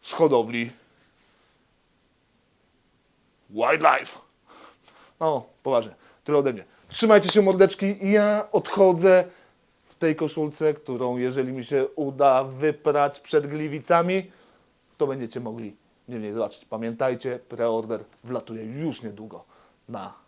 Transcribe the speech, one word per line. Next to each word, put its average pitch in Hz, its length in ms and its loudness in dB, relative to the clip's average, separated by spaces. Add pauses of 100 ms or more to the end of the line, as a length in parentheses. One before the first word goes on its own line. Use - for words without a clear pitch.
Z - 40 -10
hodowli 120 600 0 (2750)
Wildlife. 135 680 0 (1000)
No, 151 260 -2 (180)
poważnie. 117 320 0 (280)
Tyle 147 140 2
ode 135 160 2
mnie. 98 120 -12 (240)
Trzymajcie 214 400 6
się, 208 120 4
mordeczki. 196 720 2
Ja 208 400 2
odchodzę 185 720 4 (600)
w - 120 -20
tej 160 200 0
koszulce, 156 580 -2
którą 123 440 -6
jeżeli 127 360 -4
mi 127 120 -10
się 135 300 0
uda 135 480 2
wyprać 143 760 -2
przed 147 280 -2
Gliwicami, 170 840 -2 (640)
to 151 100 0
będziecie 131 320 -8
mogli 113 360 -12 (320)
mnie 123 120 -12
w - 20 -10
niej 104 120 -8
zobaczyć. 107 320 -6
Pamiętajcie, 120 760 -6 (100)
preorder 113 540 -4 (200)
wlatuje 113 400 -10
już 131 400 -10
niedługo 104 400 -16 (460)
na 98 240 -14 (140)